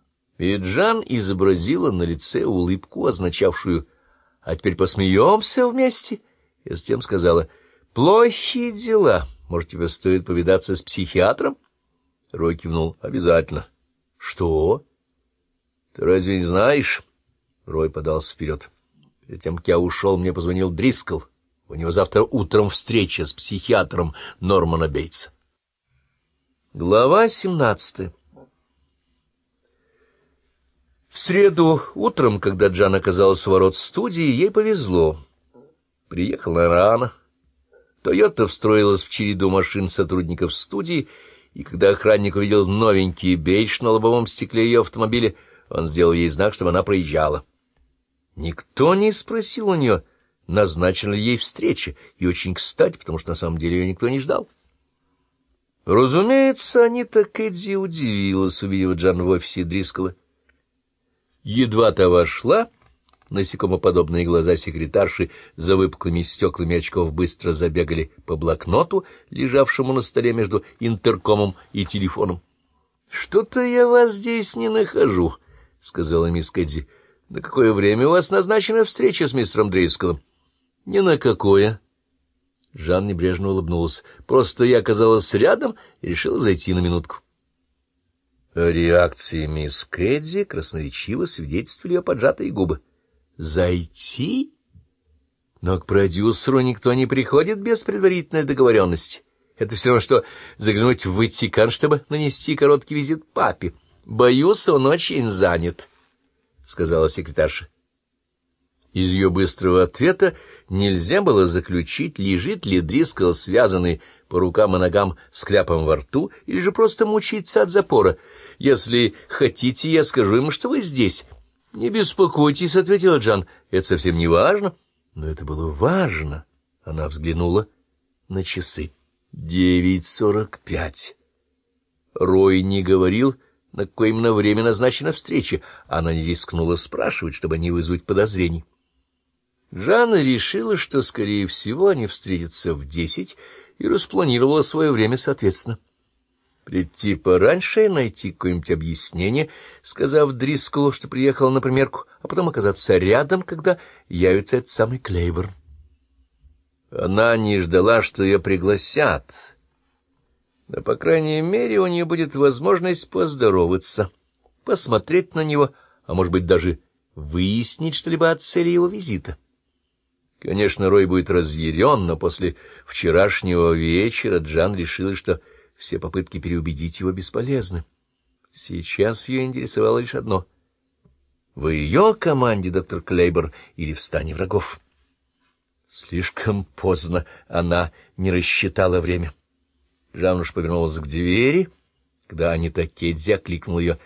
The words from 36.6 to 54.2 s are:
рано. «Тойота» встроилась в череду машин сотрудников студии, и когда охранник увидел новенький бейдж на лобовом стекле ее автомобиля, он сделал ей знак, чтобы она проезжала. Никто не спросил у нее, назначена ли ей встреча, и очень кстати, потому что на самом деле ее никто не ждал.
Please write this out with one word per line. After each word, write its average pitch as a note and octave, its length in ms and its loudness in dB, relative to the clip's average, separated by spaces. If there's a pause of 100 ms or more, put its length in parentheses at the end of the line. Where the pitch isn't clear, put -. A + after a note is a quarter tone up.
рано. G#2+ 420 2 (920)
«Тойота» G#2+ 440 2
встроилась G#2 560 2
в - 60 -18
череду G2 420 -2
машин F#2+ 360 0
сотрудников F2 680 -4
студии, E3+ 520 -6 (460)
и - 80 -14
когда F#2+ 280 2
охранник G2+ 460 2
увидел G2+ 300 2
новенький F#2+ 720 2
бейдж F#2+ 460 0
на A#2+ 100 2
лобовом A2+ 340 2
стекле A2+ 400 -2
ее A#2 160 4
автомобиля, A2 540 -2 (340)
он E2 160 -4
сделал E2+ 260 2
ей E2+ 160 2
знак, F#2 280 -2
чтобы F2+ 160 -2
она F2+ 100 2
проезжала. D#2 640 -2 (920)
Никто C3 600 -2
не G#3 160 2
спросил G#3 580 -4
у F#3 60 2
нее, B2 260 2 (460)
назначена F#2 640 0
ли G#2 80 -2
ей A#2+ 160 0
встреча, - 580 -4 (220)
и F2+ 80 -4
очень F2+ 300 -4
кстати, - 420 -2
потому D#2+ 220 -10
что - 100 -12
на E2 60 -6
самом E2 240 -6
деле E2+ 180 -2
ее F2+ 100 -2
никто F#2+ 220 -4
не C3+ 100 -4
ждал. - 300 -4 (1400)